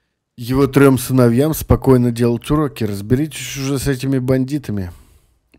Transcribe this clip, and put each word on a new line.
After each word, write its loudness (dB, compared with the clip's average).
его 0
трем 6
сыновьям 2
спокойно 2
делать -2
уроки. -2
"Разберитесь -4
уже -4
с -6
этими -2
бандитами", -4